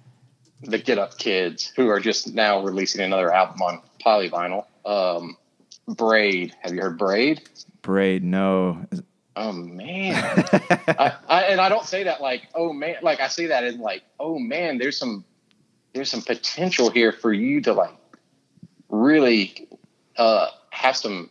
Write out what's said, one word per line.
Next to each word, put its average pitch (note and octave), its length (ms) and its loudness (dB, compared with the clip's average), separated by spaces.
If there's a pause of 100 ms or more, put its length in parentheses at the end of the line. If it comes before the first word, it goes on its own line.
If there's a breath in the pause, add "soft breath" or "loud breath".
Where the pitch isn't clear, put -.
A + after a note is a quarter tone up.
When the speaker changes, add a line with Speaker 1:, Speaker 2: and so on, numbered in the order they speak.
(640)
Speaker 1:
the A2 160 -2
Get A#2 220 0
Up - 180 -6
Kids, F#2 560 -2
who B2+ 140 2
are G#2 100 2
just A2 340 -2
now G#2 300 2
releasing G2 380 -2
another F#2 320 2
album F#2 300 2
on F2 180 -2 (200)
polyvinyl. F#2 680 0 (200)
Um, F2+ 500 -2 (500)
Braid. G#2 760 2
Have F2+ 100 -8
you F2+ 80 -4
heard F#2 160 -2
Braid? G#2 460 0 (400)
Speaker 2:
Braid, F#2+ 420 2
no. F#2 680 0
Is F2+ 120 -8 (340)
Speaker 1:
Oh, G#2+ 160 -6
man. C#3 600 -6
Speaker 2:
<laughs> - 300 0 (440)
Speaker 1:
I, C#3+ 240 2 (160)
I, F3 140 4
and F#3 180 2
I F#3+ 80 4
don't G#3 160 2
say F#3+ 200 -6
that D3+ 180 -2
like, B2+ 220 -4 (100)
"Oh, E3 180 -2
man." D3 300 -6
Like, D#3 180 0
I C3+ 80 0
say E3+ 200 -4
that B2+ 160 0
in A#2+ 180 -4
like, G2+ 200 -6 (160)
"Oh, D#3 200 -4
man, C#3 400 -4
there's C3+ 180 -2
some, G#2+ 300 -6 (680)
there's C3+ 180 -6
some A#2 120 -6
potential B2+ 680 -2
here A2+ 240 4
for A2+ 220 0
you C3 260 0
to, A2+ 140 0
like, - 180 0 (960)
really, A#2+ 800 4 (480)
uh, A2 300 4 (240)
have C3 260 0
some F#2+ 340 -6